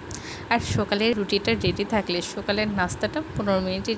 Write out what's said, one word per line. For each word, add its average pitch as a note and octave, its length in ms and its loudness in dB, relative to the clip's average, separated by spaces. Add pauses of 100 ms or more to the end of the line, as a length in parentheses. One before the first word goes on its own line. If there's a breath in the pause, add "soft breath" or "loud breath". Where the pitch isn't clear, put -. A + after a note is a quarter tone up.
(500 loud breath)
আর A#3 80 4
সকালে G#3+ 540 2
রুটিটা G3+ 420 2
রেডি F#3+ 300 2
থাকলে F#3+ 380 0
সকালের G#3 460 -2
নাস্তাটা G#3 540 0 (140)
পনেরো G3+ 240 2
মিনিটে F#3+ 380 -2